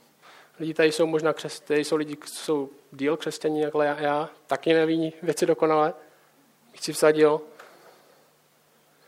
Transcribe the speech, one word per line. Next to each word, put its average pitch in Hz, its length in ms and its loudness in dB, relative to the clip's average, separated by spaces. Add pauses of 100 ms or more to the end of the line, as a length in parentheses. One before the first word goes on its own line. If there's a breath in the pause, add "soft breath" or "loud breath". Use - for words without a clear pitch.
(600 loud breath)
lidi 160 140 -6
tady 156 180 4
jsou 165 140 2
možná 156 260 0
křes-, - 280 -12
tady 147 240 0
jsou 156 120 0
lidi, 151 200 -4
co - 180 -16 (100)
jsou 143 260 -2 (220)
díl 143 240 -2
křesťaní, 156 440 -4
jako 147 220 0
já, 147 180 -2
já 147 280 -2 (180)
taky 160 280 0
nevím 160 380 0 (100)
věci 165 240 -2
dokonale, 156 480 2 (800 soft breath)
bych - 80 -20
si - 120 -8
vsadil. 156 480 4 (1700 loud breath)